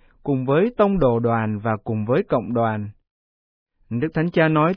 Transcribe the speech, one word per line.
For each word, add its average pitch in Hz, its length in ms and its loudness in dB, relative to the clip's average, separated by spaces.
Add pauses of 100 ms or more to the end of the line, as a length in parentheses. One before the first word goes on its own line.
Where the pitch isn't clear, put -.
(240)
cùng 131 220 -2
với 175 320 2
tông 202 220 2
đồ 120 200 2
đoàn 113 400 -2
và 113 120 -2 (120)
cùng 107 220 -4
với 139 180 0
cộng 120 300 -4
đoàn. 110 360 -2 (1000)
Đức 120 240 -2
Thánh 165 180 0
Cha 160 160 2
nói 156 300 2